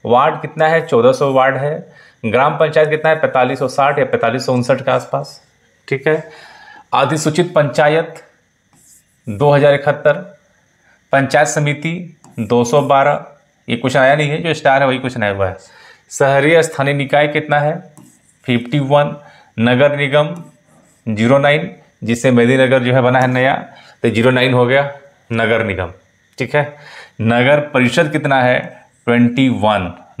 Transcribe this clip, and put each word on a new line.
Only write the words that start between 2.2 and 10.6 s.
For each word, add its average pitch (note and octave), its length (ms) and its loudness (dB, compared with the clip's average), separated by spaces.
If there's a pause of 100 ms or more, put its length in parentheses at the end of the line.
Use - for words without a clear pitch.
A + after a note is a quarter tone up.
ग्राम C3+ 340 0
पंचायत D#3 300 2
कितना D#3 220 -2
है? D#3 60 2
पैंतालीस C3 420 0
सौ C3+ 100 -4
साठ C#3+ 300 0
या C3+ 60 0
पैंतालीस B2 420 -2
सौ C3 60 -2
उनसठ B2 280 0
के B2+ 100 -4
आसपास। C3+ 500 -6 (480)
ठीक C#3 180 -6
है, D#3+ 240 -2 (640)
अधिसूचित D3+ 600 0
पंचायत D3+ 680 0 (1040)
दो A#2 220 0
हज़ार C#3+ 240 4
इकहत्तर, C#3+ 380 0 (1000)